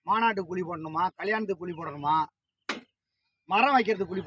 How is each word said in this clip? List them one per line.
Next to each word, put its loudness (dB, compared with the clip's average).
மாநாட்டுக்கு 2
குழி -2
போடணுமா, -4
கல்யாணத்துக்கு -2
குழி -8
போடணுமா, -2
மரம் 4
வைக்கிறதுக்கு 0
குழி -4